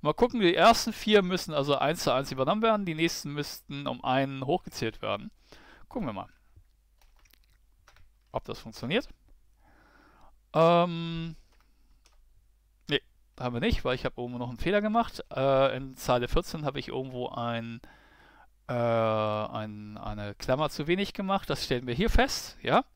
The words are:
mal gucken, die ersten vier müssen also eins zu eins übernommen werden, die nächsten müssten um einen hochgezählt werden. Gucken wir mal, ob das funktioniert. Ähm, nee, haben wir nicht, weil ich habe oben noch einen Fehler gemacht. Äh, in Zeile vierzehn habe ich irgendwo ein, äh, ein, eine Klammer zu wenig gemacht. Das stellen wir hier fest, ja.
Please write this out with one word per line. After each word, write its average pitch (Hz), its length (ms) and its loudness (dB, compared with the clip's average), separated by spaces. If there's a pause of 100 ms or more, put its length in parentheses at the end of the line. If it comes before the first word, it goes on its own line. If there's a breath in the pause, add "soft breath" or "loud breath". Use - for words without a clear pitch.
mal 151 120 2
gucken, 247 260 2
die 175 160 6
ersten 220 380 6
vier 208 280 6
müssen 175 320 -2
also 143 240 2
eins 156 260 0
zu 135 100 2
eins 135 180 0
übernommen 143 300 0
werden, 214 240 2
die 165 100 -4
nächsten 160 380 -2
müssten 143 540 -8
um 123 160 -6
einen 135 420 0
hochgezählt - 560 -4
werden. 104 300 -4 (580 loud breath)
Gucken 220 180 -6
wir 110 60 -6
mal, 95 160 -10 (2000)
ob - 140 -8
das - 140 -10
funktioniert. 131 500 -6 (1400 soft breath)
Ähm, 165 840 2 (1500)
nee, 143 120 0 (380)
haben 123 140 -4
wir 120 80 -4
nicht, 220 220 0
weil 127 120 0
ich 127 100 -8
habe 123 160 -4
oben 123 160 -8
noch 120 120 -6
einen 117 80 -10
Fehler 202 240 2
gemacht. 214 480 -2
Äh, 135 460 2
in 131 220 -10
Zeile 123 320 0
vierzehn 170 340 -2
habe 143 160 -4
ich - 80 -10
irgendwo 127 400 -6
ein, 117 540 -6 (880 loud breath)
äh, 131 40 -4
ein, 107 1200 0
eine 104 380 -8
Klammer 139 340 0
zu 151 180 -6
wenig 190 260 0
gemacht. 196 360 -2
Das - 160 -2
stellen 127 200 0
wir 120 100 -2
hier 202 140 2
fest, - 520 2
ja. 196 240 2 (100)